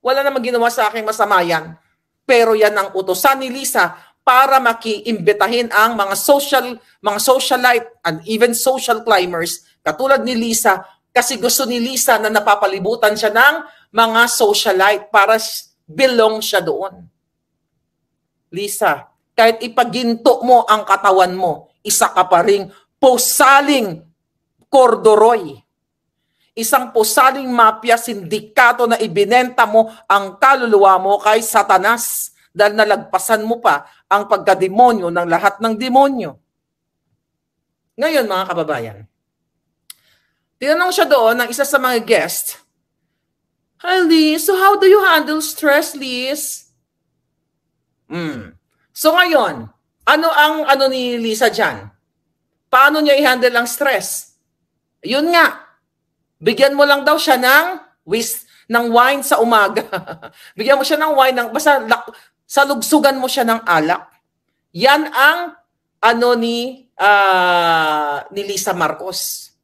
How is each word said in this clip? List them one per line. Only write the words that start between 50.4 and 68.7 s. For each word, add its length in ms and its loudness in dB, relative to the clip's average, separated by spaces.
ano 160 2
ni 320 -4
Lisa 320 -2
dyan? 400 -6
Paano 320 2
niya 160 2
i-handle 360 0
ang 160 -2
stress? 680 -6
Yun 320 -2
nga, 280 2
bigyan 320 2
mo 120 4
lang 200 0
daw 120 2
siya 200 0
ng 280 2
whis-, 400 -6
ng 240 -2
wine 320 2
sa 160 -2
umaga. 480 0
<laughs> 340 -20
Bigyan 200 2
mo 80 -2
siya 120 -2
ng 160 -2
wine, 240 2
ng, 160 -4
basta 320 2
lak-, 240 -2
salugsugan 680 0
mo 80 -4
siya 200 -2
ng 200 -2
alak. 440 -2
Yan 360 2
ang 480 0
ano 340 2
ni, 480 -6
ah, 1300 0
ni 160 -10
Lisa 320 -6